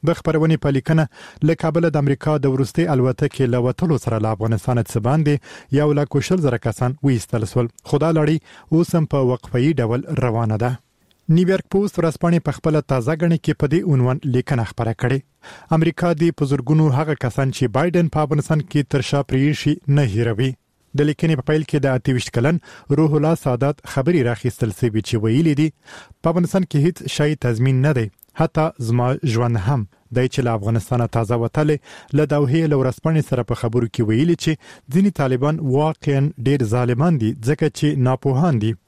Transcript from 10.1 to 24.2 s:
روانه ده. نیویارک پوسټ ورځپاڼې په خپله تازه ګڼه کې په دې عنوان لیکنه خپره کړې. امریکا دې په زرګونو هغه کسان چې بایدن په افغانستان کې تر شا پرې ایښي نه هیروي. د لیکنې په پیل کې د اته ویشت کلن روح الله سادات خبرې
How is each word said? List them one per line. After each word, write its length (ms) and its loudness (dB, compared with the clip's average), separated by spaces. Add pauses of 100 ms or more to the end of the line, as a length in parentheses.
روانه 380 0
ده. 80 0 (580)
نیویارک 460 2
پوسټ 240 0
ورځپاڼې 480 0
په 100 -4
خپله 240 0 (120)
تازه 280 0
ګڼه 240 2
کې 160 0
په 120 0
دې 80 2 (120)
عنوان 260 2 (180)
لیکنه 340 0
خپره 320 -4
کړې. 160 0 (580)
امریکا 360 0
دې 260 0
په 120 -2
زرګونو 460 2
هغه 180 0 (100)
کسان 320 -2
چې 200 -2
بایدن 400 2
په 80 2
افغانستان 460 0
کې 240 0
تر 160 0
شا 180 0
پرې 200 0
ایښي 260 0 (240)
نه 160 2
هیروي. 360 0 (440)
د 140 2
لیکنې 320 0
په 100 -6
پیل 180 2
کې 160 0
د 20 2 (140)
اته 160 0
ویشت 180 -4
کلن 240 2 (400)
روح 200 2
الله 260 2
سادات 340 0 (140)
خبرې 380 2